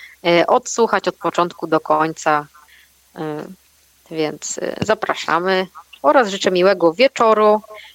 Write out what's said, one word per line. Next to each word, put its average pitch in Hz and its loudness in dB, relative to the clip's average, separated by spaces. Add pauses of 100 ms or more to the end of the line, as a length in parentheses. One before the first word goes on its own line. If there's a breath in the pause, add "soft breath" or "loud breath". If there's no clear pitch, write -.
(260 loud breath)
e, 170 4
odsłuchać 226 0
od 175 -6
początku 175 -4
do 160 2
końca. 156 0 (680 soft breath)
E, 151 -8 (680)
więc, 156 -6
e, - -6
zapraszamy 185 -2 (340 loud breath)
oraz 269 4
życzę 196 -2
miłego 180 2
wieczoru. 214 2 (340 loud breath)